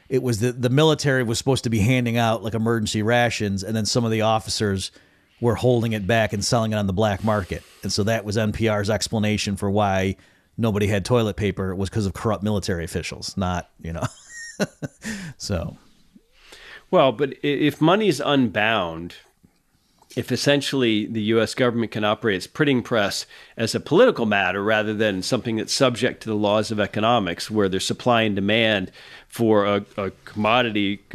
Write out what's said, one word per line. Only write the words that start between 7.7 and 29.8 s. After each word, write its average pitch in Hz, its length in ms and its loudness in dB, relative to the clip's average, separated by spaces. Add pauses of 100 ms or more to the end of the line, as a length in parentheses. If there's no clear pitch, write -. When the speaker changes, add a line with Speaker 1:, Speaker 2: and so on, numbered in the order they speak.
Speaker 1:
And 98 100 -6
so 104 120 0
that 110 200 0
was 104 140 -4
N 107 160 0
P 110 160 0
R's 104 200 0
explanation 107 640 -2
for 101 140 -4
why 98 460 0 (420)
nobody 104 300 0
had 101 180 -2
toilet 113 300 0
paper. 98 340 -2
It 90 60 -6
was 95 140 -4
'cause 107 160 -2
of 90 80 -2
corrupt 101 300 -2
military 98 420 -2
officials, - 500 -8
not, 90 340 -4 (120)
you 85 120 -8
know. 80 100 -6 (560)
<laughs> 202 80 -2 (680)
So. 85 400 -6 (1160)
Speaker 2:
Well, 147 200 6
but 135 200 -2
i-, - 160 -6
if 143 340 0
money's 185 380 4
unbound, 104 960 0 (1000)
if 117 160 -4
essentially 127 760 2
the 113 160 -4
U 113 180 2
S 107 140 -2
government 120 360 0
can 107 120 -4
operate 104 320 0
its 90 100 -6
printing 135 380 0
press 101 420 -2 (320)
as 113 160 -2
a 113 60 -4
political 175 480 2
matter 101 360 0
rather 107 300 0
than 101 300 0
something 117 320 -2
that's - 180 -4
subject 123 480 0
to - 80 -8
the 110 60 -2
laws 104 340 2
of 107 100 -2
economics, 104 680 0
where 107 180 2
there's 92 180 -2
supply 117 360 2
and 107 140 0
demand 104 560 2 (360)
for 110 380 2
a, 101 180 0 (140)